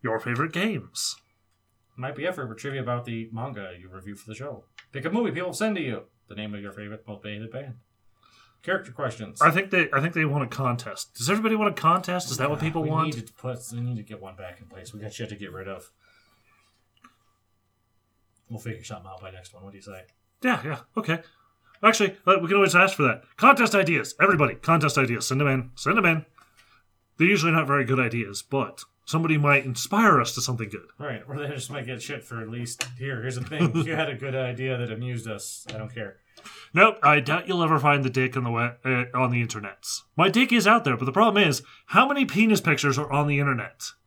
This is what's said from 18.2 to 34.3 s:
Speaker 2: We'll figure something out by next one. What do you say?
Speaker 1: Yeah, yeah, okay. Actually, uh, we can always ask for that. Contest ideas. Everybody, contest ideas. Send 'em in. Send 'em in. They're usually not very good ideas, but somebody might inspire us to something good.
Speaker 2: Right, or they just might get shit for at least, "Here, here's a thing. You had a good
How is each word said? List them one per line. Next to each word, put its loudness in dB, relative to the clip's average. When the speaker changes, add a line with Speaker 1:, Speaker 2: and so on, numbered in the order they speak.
Speaker 2:
We'll -10
figure -12
something -14
out -18
by -16
next -20
one. -20
What -18
do -20
you -20
say? -18
Speaker 1:
Yeah, 0
yeah, -8
okay. -2
Actually, 4
uh, 8
we -4
can 4
always 6
ask 6
for 2
that. 2
Contest 6
ideas. 2
Everybody, 4
contest 2
ideas. 0
Send 0
'em 2
in. 0
Send 0
'em 2
in. 2
They're 4
usually 4
not 2
very 2
good 2
ideas, -4
but -4
somebody 0
might 4
inspire 4
us -2
to -6
something -4
good. -14
Speaker 2:
Right, -10
or -10
they -8
just -10
might -10
get -10
shit -12
for -12
at -10
least, -8
"Here, -8
here's -6
a -8
thing. 0
You -2
had -2
a -8
good -8